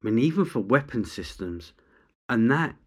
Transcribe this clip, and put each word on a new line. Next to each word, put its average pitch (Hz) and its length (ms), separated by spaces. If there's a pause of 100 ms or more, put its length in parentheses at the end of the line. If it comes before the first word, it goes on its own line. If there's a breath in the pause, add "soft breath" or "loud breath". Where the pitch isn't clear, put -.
mean, 107 160
even 160 280
for - 160
weapon 123 420
systems, 87 720 (560 soft breath)
and 117 200
that 147 260 (120)